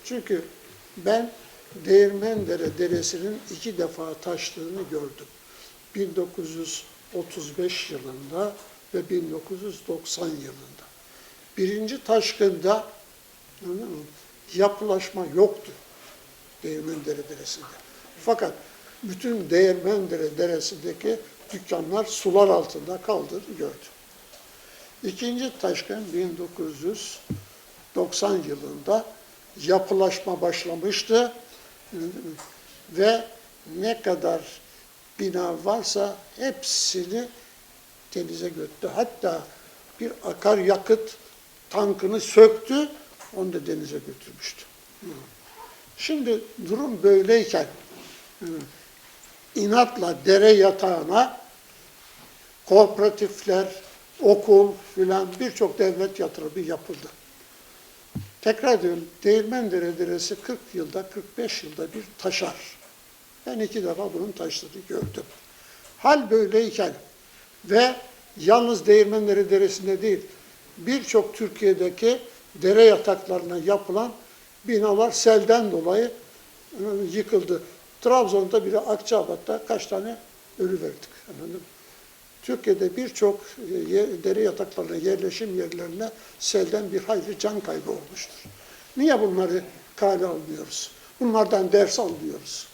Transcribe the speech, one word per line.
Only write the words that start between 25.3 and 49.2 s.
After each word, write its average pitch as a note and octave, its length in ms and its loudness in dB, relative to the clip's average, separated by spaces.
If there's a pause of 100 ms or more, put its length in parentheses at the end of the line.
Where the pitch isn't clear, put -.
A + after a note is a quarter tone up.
taşkın F#3+ 540 -6
bin F3 240 -4
dokuz D#3+ 460 -10
yüz G#3 360 -8 (760)
doksan F3+ 480 -2
yılında D3 640 -4 (580)
yapılaşma F#3 760 0
başlamıştı F3+ 920 -2 (1600)
ve A3 340 2 (520)
ne A3 240 -4
kadar E3 400 -2 (800)
bina F3+ 460 -4
varsa G3+ 500 -2 (200)
hepsini A3 920 -4 (880)
denize E3+ 340 -8
götürdü. D#3 460 -10
Hatta F3 460 -4 (580)
bir A#3 120 -8 (120)
akaryakıt G3+ 920 2 (540)
tankını G3+ 520 -2
söktü, A3+ 680 6 (460)
onu F#3 180 -6
da D#3 140 -8
denize D3+ 320 -8
götürmüştü. - 640 -16 (1300)
Şimdi A#3+ 420 -2 (300)
durum A3+ 340 -4
böyleyken, G3 640 6 (1900)